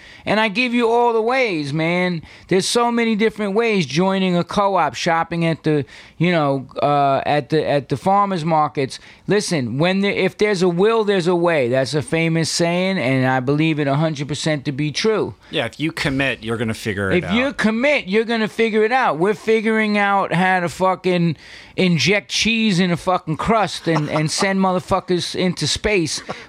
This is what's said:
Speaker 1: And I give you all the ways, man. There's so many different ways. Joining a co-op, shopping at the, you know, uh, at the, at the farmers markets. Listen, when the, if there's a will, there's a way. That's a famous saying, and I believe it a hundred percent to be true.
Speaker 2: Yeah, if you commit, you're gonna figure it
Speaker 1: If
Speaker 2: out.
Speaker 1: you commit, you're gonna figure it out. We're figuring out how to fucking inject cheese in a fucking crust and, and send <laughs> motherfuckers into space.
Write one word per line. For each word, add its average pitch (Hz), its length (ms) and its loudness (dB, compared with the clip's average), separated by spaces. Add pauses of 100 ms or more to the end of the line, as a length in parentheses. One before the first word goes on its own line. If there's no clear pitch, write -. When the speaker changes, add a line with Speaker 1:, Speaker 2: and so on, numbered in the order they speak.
(240)
Speaker 1:
And 208 140 0
I 220 100 2
give 233 240 -2
you 240 160 2
all 240 240 2
the 226 80 2
ways, 220 520 -2
man. 170 500 -2 (260)
There's 185 200 2
so 240 220 2
many 233 260 0
different 214 380 -2
ways. 214 320 0
Joining 185 500 0
a 170 80 0
co-op, 190 500 0
shopping 165 500 -2
at 165 200 -2
the, 151 200 2 (320)
you 170 140 2
know, 139 360 0 (160)
uh, 143 440 2
at 143 240 0
the, 156 160 0
at 139 220 0
the 143 80 -2
farmers 190 480 0
markets. 151 540 -2 (280)
Listen, 156 520 -2
when 185 220 2
the, 202 80 0
if 180 300 -2
there's 208 240 2
a 185 60 4
will, 208 360 2
there's 196 220 0
a 185 100 2
way. 170 320 2
That's 127 260 0
a 151 80 0
famous 165 480 0
saying, 180 480 -2
and 131 280 0
I 131 140 2
believe 147 380 0
it 147 100 -2
a 135 80 0
hundred 151 320 -2
percent 147 380 -4
to 147 60 -4
be 147 200 -4
true. 196 420 -2 (160)
Speaker 2:
Yeah, 139 160 -2
if - 140 -10
you 156 120 -2
commit, 135 520 -2
you're 113 140 -4
gonna 110 160 -2
figure 101 360 -2
it 90 80 2
Speaker 1:
If - 60 -4
Speaker 2:
out. 90 100 -2
Speaker 1:
you 254 180 0
commit, 226 540 0
you're 214 180 0
gonna 220 240 -2
figure 220 360 0
it 220 80 0
out. 220 260 2
We're 196 160 2
figuring 220 640 0
out 202 340 0
how 185 280 2
to 175 80 -2
fucking 180 680 0 (400)
inject 180 540 2
cheese 220 500 0
in 185 100 2
a 170 60 0
fucking 170 400 -2
crust 202 520 0
and, 156 220 0
and 156 200 0
send 190 300 0
<laughs> 190 40 2
motherfuckers 180 680 -2
into 175 320 -2
space. 185 560 -2 (260)